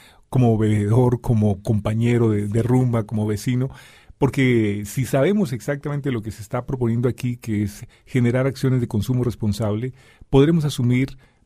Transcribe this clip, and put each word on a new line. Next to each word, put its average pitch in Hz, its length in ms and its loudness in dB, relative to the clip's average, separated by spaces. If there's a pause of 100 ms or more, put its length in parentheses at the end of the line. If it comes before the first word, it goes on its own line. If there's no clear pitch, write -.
(280)
como 120 280 4
bebedor, 110 640 2
como 107 420 2
compañero 113 680 2
de, 104 160 0
de 110 160 0
rumba, 123 440 2
como 107 200 -4
vecino, 123 440 -2 (480)
porque 117 680 0
si 131 180 -4
sabemos 147 480 0
exactamente 143 600 -6
lo 113 100 -4
que 110 80 -10
se 107 120 -14
está 120 220 -8
proponiendo 120 440 -2
aquí, 123 300 -6
que 104 260 -4
es - 200 -10 (220)
generar 127 400 0
acciones 131 340 -2
de 117 60 -2
consumo 123 380 -2
responsable, 110 720 -4 (360)
podremos 151 340 4
asumir 127 540 0 (280)